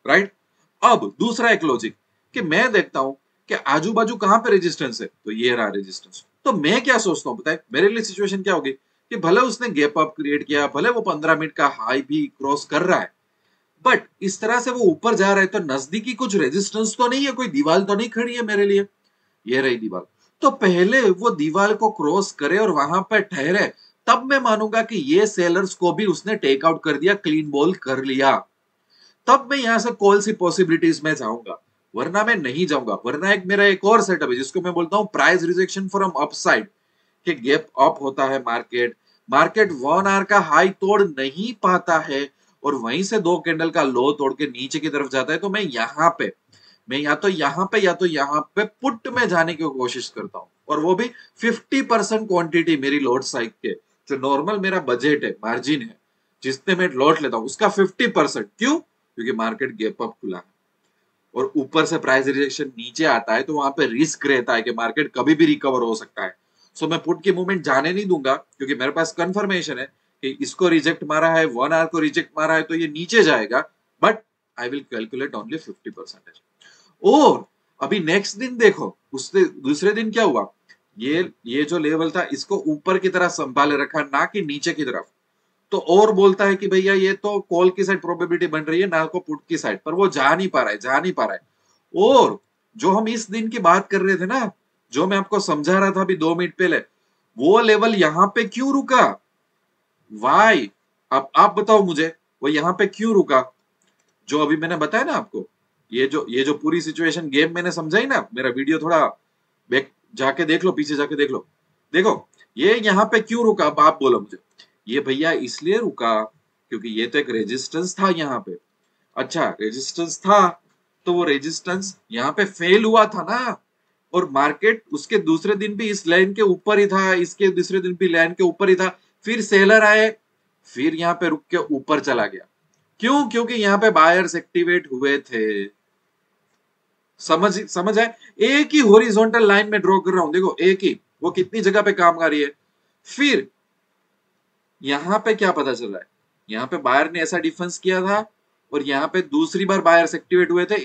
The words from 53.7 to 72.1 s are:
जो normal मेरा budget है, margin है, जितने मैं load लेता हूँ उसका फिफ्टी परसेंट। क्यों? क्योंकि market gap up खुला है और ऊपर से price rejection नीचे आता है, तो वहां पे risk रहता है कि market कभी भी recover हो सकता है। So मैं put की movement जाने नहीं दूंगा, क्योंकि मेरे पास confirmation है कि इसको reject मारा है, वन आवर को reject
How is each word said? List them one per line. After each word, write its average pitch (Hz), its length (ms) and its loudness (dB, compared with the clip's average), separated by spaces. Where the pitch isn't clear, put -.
जो 139 80 -4
normal 139 420 -2
मेरा 190 220 -2
budget 131 440 0
है, 107 60 -4
margin 120 520 -4
है, 113 160 -16
जितने 135 320 -4
मैं 147 140 0
load 147 340 2
लेता 123 140 -2
हूँ 113 80 -4
उसका 190 240 0
फिफ्टी 196 380 0
परसेंट। 135 400 -2
क्यों? 285 200 0
क्योंकि - 540 -10
market 113 440 -6
gap 107 260 -6
up 110 80 -6
खुला 92 280 -12
है 90 60 -18
और 131 220 -4
ऊपर 156 280 0
से 156 140 -2
price 131 280 0
rejection 139 380 -2
नीचे 120 400 -8
आता 117 300 0
है, 123 80 0
तो 151 120 -8
वहां 139 160 -2
पे 139 160 0
risk 131 400 -2
रहता 123 280 0
है 113 80 -2
कि 120 80 -6
market 117 440 -4
कभी 131 200 2
भी 156 120 4
recover 135 360 0
हो 113 120 -2
सकता 104 300 -10
है। 92 120 -10
So 156 140 -6
मैं 165 80 -2
put 165 260 -4
की 196 80 4
movement 180 300 -4
जाने 143 300 0
नहीं 202 140 -4
दूंगा, 143 280 0
क्योंकि 135 400 -8
मेरे 127 160 -2
पास 160 220 -4
confirmation 180 640 -4
है 131 60 -10
कि 135 180 -6
इसको 180 280 -2
reject 160 360 2
मारा 156 260 2
है, 160 160 4
वन 131 260 -2
आवर 165 140 2
को 165 120 -6
reject 156 400 -2